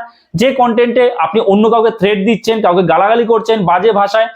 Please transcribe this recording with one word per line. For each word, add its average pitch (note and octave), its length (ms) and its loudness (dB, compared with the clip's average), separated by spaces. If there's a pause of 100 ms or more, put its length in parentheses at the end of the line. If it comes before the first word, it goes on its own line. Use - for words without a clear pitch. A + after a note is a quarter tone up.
(340)
যে A3+ 180 0
কনটেন্টে A#3+ 600 0
আপনি F3+ 300 -2
অন্য G#3 280 2
কাউকে A3+ 200 2
থ্রেট G#3 360 -2
দিচ্ছেন, A3 360 -2
কাউকে F#3 220 2
গালাগালি G3 420 0
করছেন A3 400 0
বাজে F3+ 260 0
ভাষায়, G#3 440 0